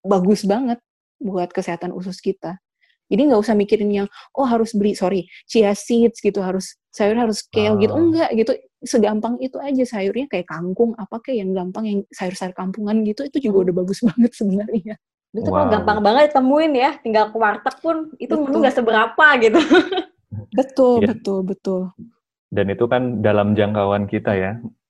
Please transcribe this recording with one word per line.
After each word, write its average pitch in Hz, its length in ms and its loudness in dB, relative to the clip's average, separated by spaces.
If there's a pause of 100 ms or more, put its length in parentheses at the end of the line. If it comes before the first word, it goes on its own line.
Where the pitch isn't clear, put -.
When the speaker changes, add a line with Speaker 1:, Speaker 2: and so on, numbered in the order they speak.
Speaker 1:
bagus 190 420 2
banget 233 380 -2 (400)
buat 185 320 -6
kesehatan 175 400 -6
usus 185 260 -10
kita. 185 380 -8 (560)
Jadi 208 160 4
nggak 262 120 4
usah 220 120 0
mikirin 208 400 0
yang, 196 160 -2 (240)
"Oh, 262 160 -2
harus 226 240 0
beli," 202 240 0
sorry, 185 320 -2 (160)
"chia 202 320 2
seeds," 233 480 0
gitu, 202 160 0
harus, 185 480 -6
sayur 220 320 0
harus 220 240 -2
kale 214 340 0
gitu. 208 140 2
Speaker 2:
Ah. 294 80 0
Speaker 1:
Enggak 330 320 2
gitu, 220 200 2 (280)
segampang 214 600 0
itu 262 200 -8
aja 269 240 -2
sayurnya, 214 400 -4
kayak 180 240 -6
kangkung, 185 480 -2
apa 226 240 -12
kayak 226 240 -6
yang 190 80 -4
gampang, 190 320 -6
yang 202 240 -4
sayur-sayur 185 480 -8
kampungan 208 480 -4
gitu, 214 200 -4
itu 285 200 -6
juga 196 160 2
Speaker 2:
Hmm. 185 80 2
Speaker 1:
udah 180 80 0
bagus 185 280 -4
<laughs> 233 40 4
banget 240 240 2
sebenarnya. 208 640 -4 (400)
Speaker 3:
Itu 202 160 -4
kalau 190 180 2
Speaker 2:
Wow. 190 40 -2
Speaker 3:
gampang 214 280 0
banget 262 320 4
temuin 294 400 2
ya, 262 180 2 (120)
tinggal 214 260 2
ke 214 80 -8
warteg 220 440 -2
pun 320 160 -2 (200)
itu - 160 -10
menu 302 160 0
Speaker 1:
Betul. 285 160 0
Speaker 3:
nggak 262 120 2
seberapa 233 500 4 (120)
gitu. 226 220 6
<laughs> 339 520 2 (380)
Speaker 1:
Betul, 254 480 2
Speaker 2:
Iya. 208 160 4
Speaker 1:
betul, 196 280 -6
betul. 190 380 -4 (680)
Speaker 2:
Dan 101 160 0
itu 98 200 -2
kan 123 360 -2
dalam 104 320 2
jangkauan 104 520 0
kita 104 280 -2
ya. 95 180 -2 (380)